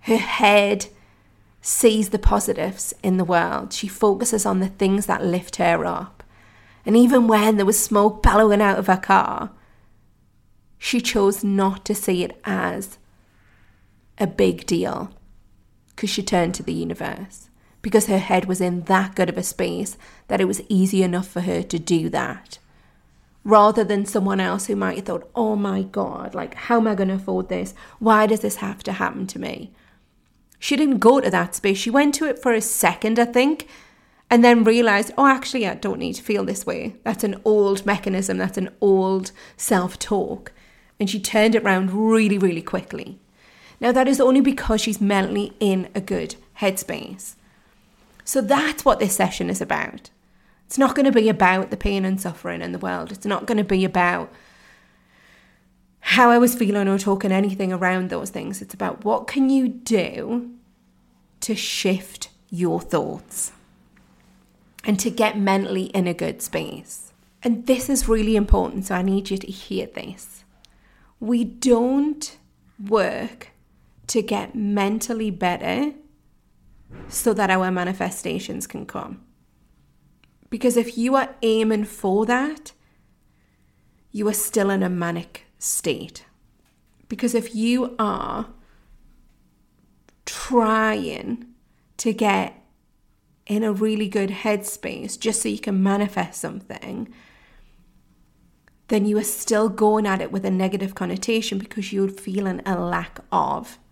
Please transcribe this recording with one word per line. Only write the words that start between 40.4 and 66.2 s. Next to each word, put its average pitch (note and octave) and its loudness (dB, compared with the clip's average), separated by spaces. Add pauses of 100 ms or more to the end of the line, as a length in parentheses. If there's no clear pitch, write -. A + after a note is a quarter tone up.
And G3+ 0
she G#3+ -4
turned G#3+ 2
it G#3+ 2
around F#3+ 0
really, A3 4
really F#3 0
quickly. - -10 (600)
Now, A#3+ 2
that C4 4
is C4+ 2
only C4 6
because A3 0
she's G#3+ -4
mentally G3+ 0
in F#3+ 2
a G#3 -2
good E3+ -6 (260)
headspace. - -6 (840)
So C4+ 0
that's C#4+ 0
what A#3+ 4
this G3 0
session F#3 0
is F#3 -4
about. - -6 (560)
It's - -8
not C4 4
gonna C4+ 4
be A3 4
about F#3+ 2
the G3+ -8
pain G3 -2
and F#3+ -2
suffering F2 -8
in - -8
the F3 -8
world. F3+ -6
It's G3 -16
not G3+ -4
gonna G#3+ 2
be F#3+ 2
about F3 0 (1700)
how A#3+ 4
I A#3+ 6
was A#3+ 4
feeling G3+ 0
or G3 2
talking G3 0
anything F#3+ 0
around F#3 -2
those F3 -6
things. F#3+ -10
It's G3 -18
about F#3+ -8
what A3 0
can C4+ 2
you C4 2
do A#3 -4 (880)
to G#3+ -4
shift - -4 (220)
your F3 -2
thoughts - -6 (1300)
and G#3+ 0
to A#3 -2
get G#3+ 0
mentally G3 0
in F#3 -2
a F3 -2
good E3+ -6